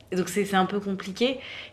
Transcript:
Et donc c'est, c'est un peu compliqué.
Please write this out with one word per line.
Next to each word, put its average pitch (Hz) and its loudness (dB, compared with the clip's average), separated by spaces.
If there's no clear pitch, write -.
Et 180 -4
donc 180 0
c'est, 202 0
c'est 196 -2
un 185 8
peu 202 -2
compliqué. 202 0